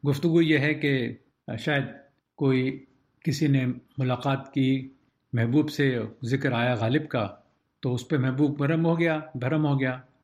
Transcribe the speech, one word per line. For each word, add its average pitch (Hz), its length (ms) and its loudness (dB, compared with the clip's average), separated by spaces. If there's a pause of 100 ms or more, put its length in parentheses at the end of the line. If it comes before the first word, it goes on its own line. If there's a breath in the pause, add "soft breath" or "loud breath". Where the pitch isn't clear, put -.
گفتگو 165 320 4
یہ 156 160 4
ہے 147 160 2
کہ 135 420 0 (440)
شاید 143 240 0 (520)
کوئی 131 500 0 (380)
کسی 156 240 0
نے 135 180 4 (320)
ملاقات 131 560 -2
کی، 131 360 0 (440)
محبوب 123 360 2
سے 131 300 0 (260)
ذکر 135 260 -2
آیا 120 220 0
غالب 123 360 0
کا، 110 180 -2 (520)
تو 123 140 -2
اس 123 140 -6
پہ 156 100 0
محبوب 131 400 0
برہم 160 280 0
ہو 165 140 2
گیا، 160 200 0 (160)
بھرم 147 300 0
ہو 139 140 2
گیا۔ 131 200 -2 (240)